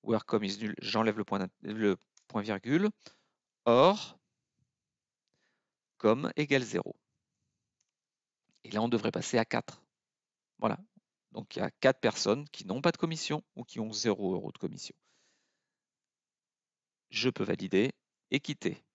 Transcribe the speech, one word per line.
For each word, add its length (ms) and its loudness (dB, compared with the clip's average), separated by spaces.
Where 240 0
com 180 2
is 140 -4
null, 200 -6
j'enlève 380 0
le 80 -4
point 140 -2
d'in-, 100 -2
le 340 2
point 160 -4
virgule. 480 0
Or, 540 4
com 400 2
égale 280 2
zéro. 300 -4
Et 80 -18
là, 100 0
on 60 0
devrait 240 0
passer 260 -2
à 80 2
quatre. 360 -6
Voilà. 200 0
Donc, 260 -12
il 40 -6
y 20 0
a 80 -4
quatre 300 2
personnes 500 0
qui 160 -14
n'ont 160 -4
pas 100 2
de 60 -10
commission 440 -4
ou 100 -12
qui 160 -12
ont 120 -6
zéro 420 0
euro 180 -6
de 60 -20
commission. 360 -10
Je 220 0
peux 140 -4
valider 480 0
et 100 0
quitter. 440 -6